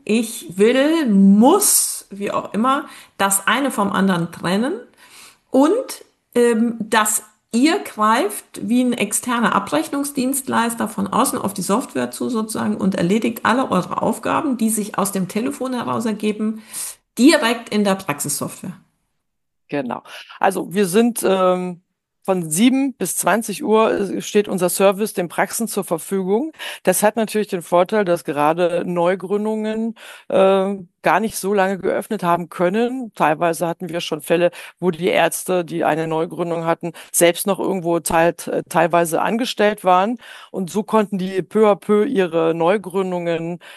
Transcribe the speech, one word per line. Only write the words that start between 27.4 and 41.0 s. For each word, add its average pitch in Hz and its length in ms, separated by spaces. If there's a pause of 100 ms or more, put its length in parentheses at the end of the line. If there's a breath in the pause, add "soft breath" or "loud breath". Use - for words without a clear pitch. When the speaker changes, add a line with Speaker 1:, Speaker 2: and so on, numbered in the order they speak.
Speaker 2:
den 180 160
Vorteil, 185 420
dass 175 200
gerade 165 600
Neugründungen, 208 1080 (340 loud breath)
äh, 190 460 (280)
gar 170 180
nicht 214 160
so 196 180
lange 190 240
geöffnet - 460
haben 175 240
können. 233 640
Teilweise 165 540
hatten 170 200
wir 165 120
schon 156 220
Fälle, 170 280 (300 loud breath)
wo 180 100
die 165 160
Ärzte, 175 580
die 160 200
eine 160 240
Neugründung 165 560
hatten, 165 300 (180 loud breath)
selbst 170 340
noch 196 140
irgendwo 170 400
teil-, 165 340 (160)
äh, 160 180
teilweise 170 540
angestellt 208 640
waren. 190 340 (320 loud breath)
Und 190 180
so 202 140
konnten 214 340